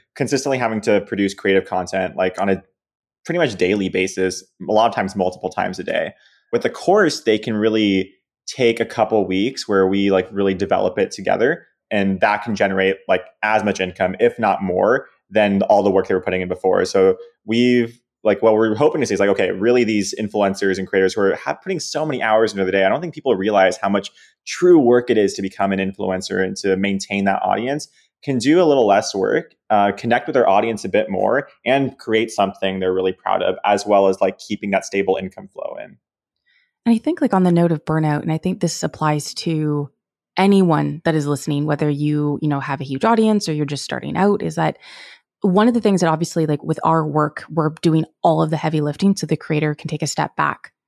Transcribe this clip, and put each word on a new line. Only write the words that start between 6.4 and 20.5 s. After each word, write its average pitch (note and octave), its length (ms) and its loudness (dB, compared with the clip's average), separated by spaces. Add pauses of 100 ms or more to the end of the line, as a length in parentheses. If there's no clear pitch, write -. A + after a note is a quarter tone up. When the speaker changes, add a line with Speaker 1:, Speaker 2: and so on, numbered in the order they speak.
Speaker 1:
With A#2+ 100 0
the A#2 80 -2
course, F#3 540 0
they G#2+ 140 2
can A2+ 160 -6
really G#2+ 600 0 (320)
take A#2 340 0
a A2+ 60 0
couple G#2+ 400 0
weeks G2 420 -4
where G2 180 4
we, G2 240 2
like, F#2+ 220 2
really G2 220 0
develop F#2+ 440 -2
it G2 120 0
together, G2+ 560 -2 (240)
and G2 300 -2
that G#2 240 0
can A2 120 -4
generate, F#2+ 400 0 (120)
like, F#2 180 0 (160)
as G#2+ 200 2
much G2+ 160 -2
income, F#2 420 -2
if A#2+ 180 2
not G2+ 240 0
more, G2 440 0 (220)
than G2+ 360 2
all G2+ 180 4
the G2 80 2
work F#2+ 180 0
they G2+ 60 0
were F#2 80 -2
putting F#2 180 -4
in F2+ 80 -6
before. F#2 380 0
So F#2+ 320 2 (260)
we've, A#2+ 560 0 (240)
like, G2+ 180 2
what A2 120 4
we're A2 200 2
hoping D3 260 2
to A#2+ 60 0
see G2+ 80 -2
is, F#2+ 60 -2
like, G2+ 80 4
okay, G2 240 0
really A#2 320 2
these G#2 340 -2
influencers G2 600 -2